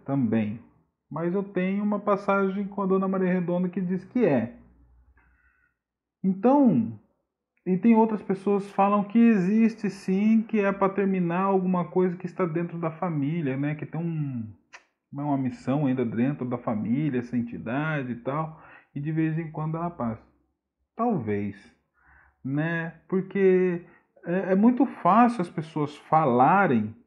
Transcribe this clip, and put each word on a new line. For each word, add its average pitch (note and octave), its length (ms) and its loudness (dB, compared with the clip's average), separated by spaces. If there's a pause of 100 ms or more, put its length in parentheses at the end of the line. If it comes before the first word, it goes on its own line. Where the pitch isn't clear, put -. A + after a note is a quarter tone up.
também. A2+ 560 -2 (500)
Mas E3+ 220 -4
eu G3 100 -2
tenho G3 400 -4
uma G#3 160 -2
passagem G3 680 0
com G3+ 140 -8
a F#3+ 40 -2
Dona F#3+ 200 2
Maria F#3 280 0
Redonda F3+ 340 -2
que F#3+ 140 -6
diz F3+ 240 -4
que B3 200 0
é. B2 300 0 (1700)
Então, F#3+ 760 2 (680)
e F3+ 120 0
tem A3+ 180 4
outras A3 280 2
pessoas G3 420 -2
que - 80 -18
falam G3+ 300 2
que G#3+ 160 0
existe G#3+ 720 4
sim, G#3+ 520 2
que G#3+ 180 -2
é G3 120 2
pra G3 160 2
terminar F#3+ 540 0
alguma F#3 440 2
coisa F#3 300 0
que F3+ 100 -14
está F#3 200 -4
dentro E3+ 320 -4
da E3 140 -4
família, D3+ 680 -4
né? D3 180 -2
Que D3 100 -10
tem D#3 140 -8
um, C#3+ 500 -6 (600)
uma C#3+ 260 -2
missão C3+ 480 -2
ainda B2+ 200 0
dentro B2 400 -2
da A#2+ 120 -4
família, B2 600 -2
essa A#2+ 160 -8
entidade B2 800 -4
e - 20 -8
tal, D#3 460 -8 (340)
e C#3+ 60 -8
de D#3 100 -4
vez D#3+ 260 0
em D#3+ 140 -6
quando D#3 240 -6
ela E3+ 140 -4
passa. A#2 360 -6 (720)
Talvez, G#2+ 600 -2 (840)
né? E3 680 -4
Porque F#3 760 2 (400)
é, F#3 280 0
é - 20 4
muito B3 300 6
fácil A#3 560 4
as F3 80 -4
pessoas D#3 480 -4
falarem C#3+ 960 4 (100)